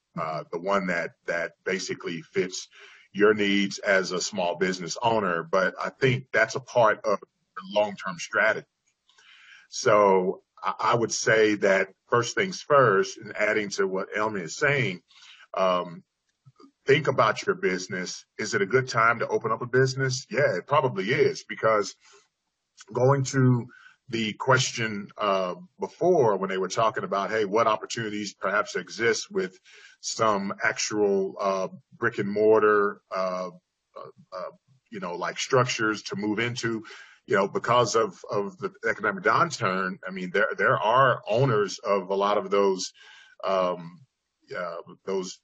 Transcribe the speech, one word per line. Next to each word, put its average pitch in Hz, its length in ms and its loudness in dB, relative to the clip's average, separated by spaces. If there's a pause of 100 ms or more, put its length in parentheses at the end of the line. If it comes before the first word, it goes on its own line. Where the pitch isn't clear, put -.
(180)
uh, 78 320 -6
the 85 80 -6
one 95 280 -2
that, 85 240 -4 (160)
that 85 260 -4 (140)
basically 92 560 -6
fits - 460 -6 (440)
your 104 220 6
needs 101 460 0
as 95 320 0
a 90 80 -2
small 87 360 -4
business 90 460 -4
owner. 101 400 0
But 92 360 0
I 92 120 -6
think 120 420 -2
that's 110 220 2
a 107 60 -6
part 107 440 2
of 104 160 0
the - 580 -10
long-term 98 400 -2
strategy. 107 480 -2 (1000)
So 95 720 4 (220)
I, 95 160 -2
I 110 160 0
would 113 180 0
say 110 440 2
that 95 320 4 (200)
first 120 260 0
things 95 280 -4
first, 110 560 4
and - 180 -14
adding 107 340 0
to 98 160 0
what 95 300 -4
Elmi 104 280 -2
is - 120 -10
saying, 127 460 -2 (520)
um, 90 500 -2 (800)
think 156 200 2
about 123 380 0
your 98 100 0
business. 90 680 -6 (140)
Is 110 160 -4
it 101 80 0
a 98 40 -2
good 127 220 0
time 117 300 2
to 107 100 -4
open 110 240 -2
up 113 80 -4
a 123 60 -8
business? 131 640 0
Yeah, 135 260 2
it 87 100 -6
probably 123 440 0
is, 143 360 2
because 107 480 0 (1000)
going 131 300 2
to 127 420 2 (420)
the 113 240 -4
question, 113 760 0 (100)
uh, 95 360 0 (240)
before 117 600 2
when 95 100 -4
they 95 80 -4
were 95 120 -2
talking 110 360 0
about, 98 240 -2
hey, 110 160 0
what 110 220 2
opportunities 104 640 -2
perhaps 101 420 -2
exist 101 560 -2
with 95 280 -4 (420)
some 101 540 0 (100)
actual, 101 760 0
uh, 95 300 -2 (300)
brick 120 180 0
and 101 140 -2
mortar, 104 720 4 (120)
uh, 92 360 -4 (440)
uh, - 140 -16 (260)
uh, 87 160 -10 (400)
you 98 100 -12
know, 87 140 -8
like, 85 240 -6
structures 117 640 0
to - 120 -8
move 104 220 -2
into, 117 440 -4 (440)
you 110 100 2
know, 98 100 4
because 117 500 2
of, 110 220 0 (120)
of 101 260 -4
the 95 160 -8 (160)
economic 101 360 -4
downturn. 104 760 0 (100)
I - 20 -10
mean, 92 220 -8
there, 101 240 2
there 107 220 2
are 120 500 4
owners 107 520 2
of 101 280 -2
a 98 60 -2
lot 101 240 2
of 95 120 -4
those, 98 440 0 (500)
um, 90 560 -2 (560)
uh, 87 200 -8 (280)
those, 95 380 -6